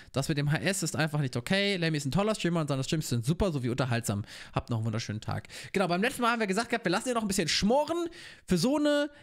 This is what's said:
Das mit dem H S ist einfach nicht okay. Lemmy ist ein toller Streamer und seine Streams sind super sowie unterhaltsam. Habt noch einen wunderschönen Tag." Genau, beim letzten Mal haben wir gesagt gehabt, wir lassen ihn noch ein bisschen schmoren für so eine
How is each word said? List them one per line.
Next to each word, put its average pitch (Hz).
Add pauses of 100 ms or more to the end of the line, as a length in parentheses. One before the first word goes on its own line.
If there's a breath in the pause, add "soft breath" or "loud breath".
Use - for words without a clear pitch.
(120 loud breath)
Das -
mit 156
dem 143
H 156
S 190
ist 156
einfach 151
nicht 135
okay. 196
Lemmy 165
ist 143
ein 135
toller 202
Streamer 170
und 151
seine 135
Streams 156
sind 120
super 175
sowie 131
unterhaltsam. 117 (280 loud breath)
Habt -
noch 120
einen 110
wunderschönen 107
Tag." 101 (240 loud breath)
Genau, 190
beim 175
letzten 254
Mal 233
haben 240
wir 220
gesagt 202
gehabt, 226
wir 175
lassen 196
ihn 247
noch 226
ein 214
bisschen 190
schmoren 294 (400 loud breath)
für 185
so 247
eine 294 (140 loud breath)